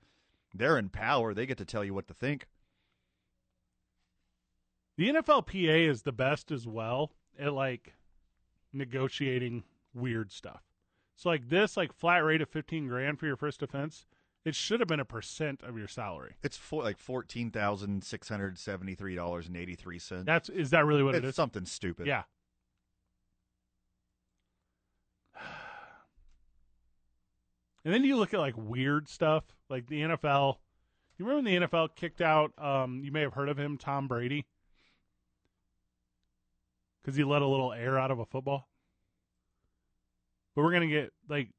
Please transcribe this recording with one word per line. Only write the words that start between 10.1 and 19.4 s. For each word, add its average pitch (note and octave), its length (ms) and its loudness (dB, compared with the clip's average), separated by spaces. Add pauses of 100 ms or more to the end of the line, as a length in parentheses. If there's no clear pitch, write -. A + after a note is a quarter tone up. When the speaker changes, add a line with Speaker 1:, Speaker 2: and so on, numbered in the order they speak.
Speaker 2:
stuff. - 300 -16 (520)
So, - 140 -4
like, C#3 200 0
this, F#3+ 280 4
like, F3 160 0
flat E3+ 320 4
rate D#3 160 4
of D3+ 80 -2
fifteen D#3 400 -6
grand C3 320 -2
for D#3+ 60 -6
your C#3 100 -2
first - 260 -6
offense, C#3+ 440 -8 (380)
it D#3 100 -2
should - 260 0
have G#3 80 2
been D#3 120 0
a C3 40 -4
percent C3 600 -6
of A#2+ 120 -10
your G#2 120 -8
salary. E2+ 540 -10
Speaker 1:
It's - 140 -6
for, D3+ 280 -6
like, G#2 120 -2
fourteen A#2+ 540 -6
thousand G2+ 540 -2
six - 240 -10
hundred G2 300 -4
seventy-three F#2+ 580 -8
dollars F2 320 -4